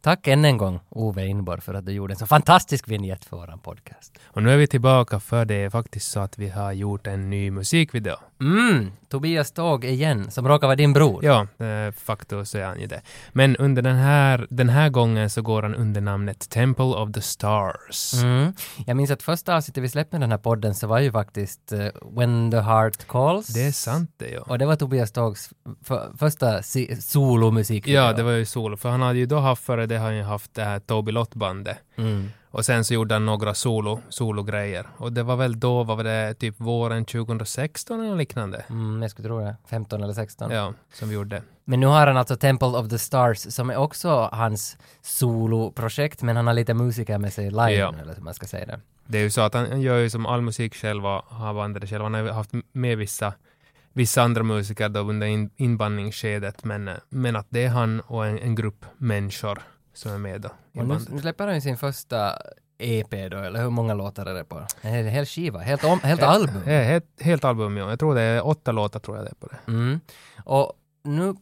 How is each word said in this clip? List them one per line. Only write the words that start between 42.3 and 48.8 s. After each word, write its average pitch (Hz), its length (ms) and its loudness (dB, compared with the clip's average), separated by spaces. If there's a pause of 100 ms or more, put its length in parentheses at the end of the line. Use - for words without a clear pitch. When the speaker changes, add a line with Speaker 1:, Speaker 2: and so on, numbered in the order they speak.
Speaker 1:
Temple 131 320 2
of 120 220 -2
the 113 100 -2
Stars, 120 540 0
som 127 160 -4
är 117 80 -4
också 143 540 0
hans 110 460 -4 (240)
soloprojekt, 113 1200 -2
men 117 140 0
han 117 120 2
har 117 60 4
lite 117 200 2
musiker 117 440 -2
med 101 160 -4
sig 104 180 -6
live, 113 200 4
Speaker 2:
Ja. 98 300 0
Speaker 1:
eller 78 140 -14
hur - 80 -18
man 80 100 -14
ska - 140 -16
säga - 180 -10
det. - 140 -12 (280)